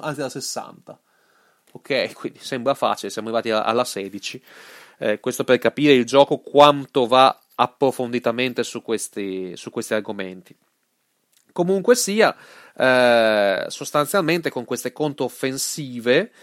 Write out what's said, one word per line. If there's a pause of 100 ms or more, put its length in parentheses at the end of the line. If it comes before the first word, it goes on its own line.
anzi
la
sessanta. (720)
Ok,
quindi
sembra
facile,
siamo
arrivati
a-,
alla
sedici. (600)
Eh,
questo
per
capire
il
gioco
quanto
va (160)
approfonditamente
su
questi,
su
questi
argomenti. (960)
Comunque
sia, (420)
eh,
sostanzialmente
con
queste
controffensive (120)